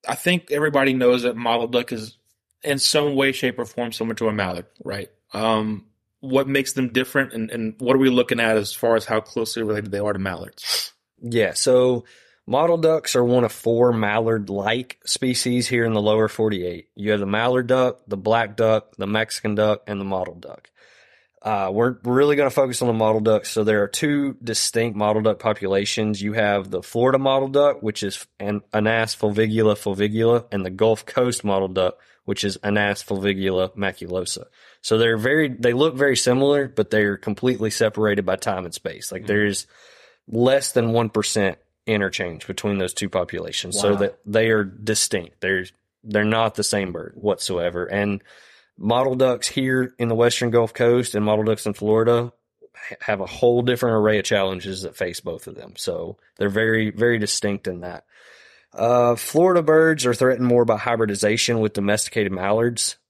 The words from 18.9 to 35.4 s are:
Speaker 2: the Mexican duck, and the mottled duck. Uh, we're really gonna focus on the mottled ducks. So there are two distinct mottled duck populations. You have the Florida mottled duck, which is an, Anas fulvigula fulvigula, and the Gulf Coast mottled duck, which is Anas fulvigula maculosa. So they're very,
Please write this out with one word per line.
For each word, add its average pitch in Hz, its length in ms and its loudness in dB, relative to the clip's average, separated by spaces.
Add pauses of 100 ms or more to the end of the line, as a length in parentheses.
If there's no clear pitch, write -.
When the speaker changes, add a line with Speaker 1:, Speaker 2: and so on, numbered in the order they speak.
Speaker 2:
the 98 100 -6
Mexican 107 460 -2
duck, 107 320 2
and 101 160 -6
the 98 40 -8
mottled 90 360 -4
duck. - 300 -18 (720)
Uh, 101 280 -2
we're 117 320 2
really 139 320 4
gonna 139 140 2
focus 131 320 0
on 123 60 2
the 117 60 2
mottled 110 320 2
ducks. 107 260 2
So 110 120 0
there 104 200 2
are 98 40 0
two 143 560 -2
distinct 117 540 -2
mottled 107 280 2
duck 107 140 2
populations. 101 840 -2
You 104 120 -4
have 101 380 0
the 90 100 -4
Florida 127 380 2
mottled 135 340 0
duck, 143 300 2
which 107 180 -4
is 98 240 -8 (140)
an, 104 220 -4 (120)
Anas 110 420 2
fulvigula 107 600 2
fulvigula, 107 760 0
and 98 140 -4
the 92 60 -6
Gulf 110 340 2
Coast - 380 -2
mottled 95 320 0
duck, 92 240 0 (260)
which - 180 -4
is 98 200 -4
Anas 104 400 0
fulvigula 95 760 -2
maculosa. 92 680 -6 (360)
So - 160 0
they're 113 200 2
very, 139 320 2